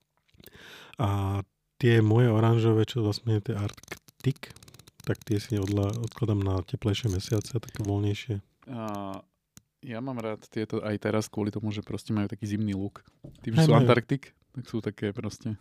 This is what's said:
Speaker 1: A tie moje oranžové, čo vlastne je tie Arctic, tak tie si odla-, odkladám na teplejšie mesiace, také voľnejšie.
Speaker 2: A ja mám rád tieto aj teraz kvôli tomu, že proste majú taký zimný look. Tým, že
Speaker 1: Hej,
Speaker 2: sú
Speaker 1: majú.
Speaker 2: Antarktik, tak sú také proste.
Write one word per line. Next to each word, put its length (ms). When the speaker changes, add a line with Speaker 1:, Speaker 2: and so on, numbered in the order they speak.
Speaker 1:
A 420
tie 260
moje 260
oranžové, 560
čo 180
vlastne 340
je 160
tie 40
Arctic, 960
tak 200
tie 160
si 180
odla-, 420
odkladám 440
na 200
teplejšie 480
mesiace, 440
také 280
voľnejšie. 580
Speaker 2:
A 480
ja 200
mám 180
rád 280
tieto 360
aj 160
teraz 300
kvôli 220
tomu, 200
že 120
proste 280
majú 180
taký 220
zimný 240
look. 300
Tým, 140
že 60
Speaker 1:
Hej, 100
Speaker 2:
sú 20
Speaker 1:
majú. 100
Speaker 2:
Antarktik, 420
tak 140
sú 140
také 320
proste. 500